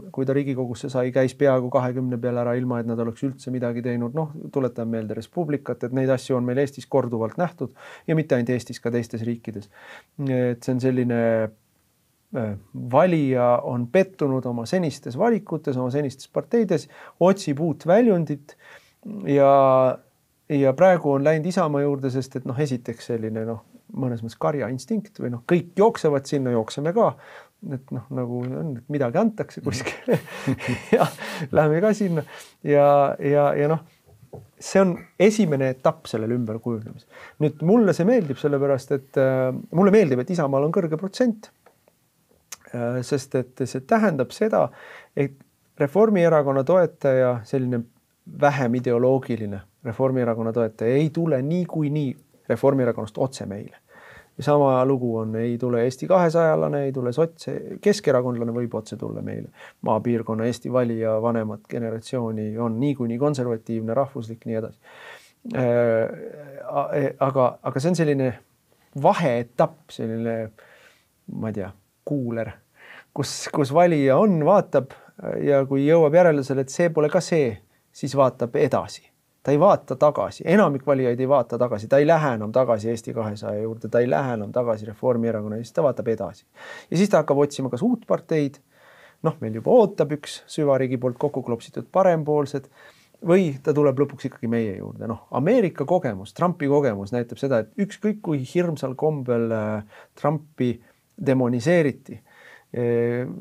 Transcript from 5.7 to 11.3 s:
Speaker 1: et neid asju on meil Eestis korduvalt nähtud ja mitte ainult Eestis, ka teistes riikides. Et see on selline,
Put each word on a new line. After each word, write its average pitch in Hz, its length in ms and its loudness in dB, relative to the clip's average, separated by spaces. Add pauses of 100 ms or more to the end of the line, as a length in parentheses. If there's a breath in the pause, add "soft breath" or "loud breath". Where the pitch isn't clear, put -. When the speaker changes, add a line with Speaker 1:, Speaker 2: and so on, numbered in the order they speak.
Speaker 1:
et 123 100 -6
neid 131 160 0
asju 127 240 -2
on 123 140 -2
meil 127 160 -2
Eestis - 240 -14
korduvalt 117 480 -2
nähtud 165 320 -4 (400 loud breath)
ja 160 80 2
mitte 156 160 0
ainult 120 160 0
Eestis, 120 320 -6
ka 120 80 -4
teistes 117 320 -4
riikides. 113 480 -8 (560 loud breath)
Et 123 400 0
see 127 80 0
on 123 80 -2
selline, 123 380 0 (1120)